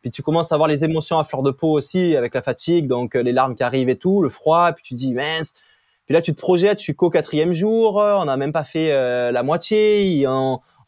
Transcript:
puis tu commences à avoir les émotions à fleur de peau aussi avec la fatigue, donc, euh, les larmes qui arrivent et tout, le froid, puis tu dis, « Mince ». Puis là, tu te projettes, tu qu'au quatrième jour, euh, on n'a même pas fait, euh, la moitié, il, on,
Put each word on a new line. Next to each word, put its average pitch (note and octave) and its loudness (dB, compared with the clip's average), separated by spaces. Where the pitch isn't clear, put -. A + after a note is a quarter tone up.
puis B2 -8
tu - -12
commences E3 -2
à D#3 2
avoir D3+ 2
les D3 0
émotions D#3+ -2
à D#3 0
fleur C3+ -6
de C3+ 0
peau D#3 -2
aussi E3 0
avec A#2+ -2
la B2 -4
fatigue, D#3+ -2
donc, B2 -2
euh, A#2+ 0
les B2 0
larmes B2+ 0
qui A#2+ -6
arrivent B2+ 0
et B2+ 2
tout, G3 0
le D3+ 2
froid, E3+ 2
puis - -14
tu - -18
dis, « B2+ -4
Mince ». D3+ -6
Puis - -6
là, D#3+ 4
tu E3 -2
te - -12
projettes, F#3+ 2
tu - -6
qu'au F3+ 2
quatrième D#3+ 0
jour, G#3+ 2
euh, G#3 2
on E3+ -2
n'a C3+ -2
même C#3 -2
pas D3+ -2
fait, D#3+ -2
euh, B2 0
la B2 0
moitié, G#3 2
il, D3 2
on, C3 -2